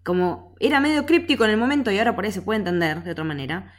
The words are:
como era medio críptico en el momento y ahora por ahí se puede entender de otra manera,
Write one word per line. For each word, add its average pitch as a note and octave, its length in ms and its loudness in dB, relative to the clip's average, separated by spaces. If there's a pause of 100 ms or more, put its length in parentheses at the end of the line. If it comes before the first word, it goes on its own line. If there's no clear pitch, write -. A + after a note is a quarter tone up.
como F3+ 580 -2
era C4+ 200 4
medio D4 260 2
críptico D#4+ 380 2
en G#3+ 80 4
el G#3+ 40 2
momento B3+ 340 0
y G3 80 2
ahora A#3 160 2
por F#3+ 120 -4
ahí G#3+ 60 -2
se F#3+ 100 -8
puede G#3+ 160 -2
entender E3+ 460 -2
de F3 80 -8
otra D#3+ 120 -6
manera, D#3 540 -8